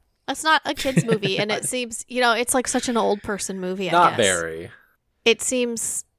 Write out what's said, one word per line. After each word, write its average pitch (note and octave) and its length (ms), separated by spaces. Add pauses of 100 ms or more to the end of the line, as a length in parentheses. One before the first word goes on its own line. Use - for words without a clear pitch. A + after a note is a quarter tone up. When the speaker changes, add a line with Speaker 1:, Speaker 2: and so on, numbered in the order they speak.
(260)
Speaker 1:
That's C#4 160
not D#4 220
a D4+ 100
kid's C4+ 300
movie, G3+ 340
and G#3 140
Speaker 2:
<laughs> - 0
Speaker 1:
it - 120
seems, B3 440
you B3 120
know, A#3+ 120
it's, A#3 200
like, B3+ 140
such - 220
an A#3 80
old G3+ 260
person F#3+ 380
movie, F#3 280
I E3 40
Speaker 3:
Not E3+ 240
Speaker 1:
guess. G#2+ 100
Speaker 3:
very. E2+ 440 (540)
Speaker 1:
It A3+ 180
seems, A#3+ 640 (120)